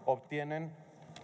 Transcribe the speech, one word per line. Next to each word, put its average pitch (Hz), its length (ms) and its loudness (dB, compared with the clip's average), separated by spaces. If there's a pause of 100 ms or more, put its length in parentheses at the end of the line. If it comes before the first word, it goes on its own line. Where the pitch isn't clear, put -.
obtienen 147 680 2 (520)